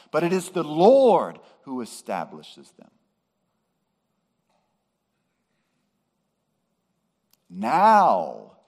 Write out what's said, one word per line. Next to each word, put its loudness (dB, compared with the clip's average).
but -4
it -2
is -4
the -6
Lord 2
who -10
establishes -12
them." -20
Now 0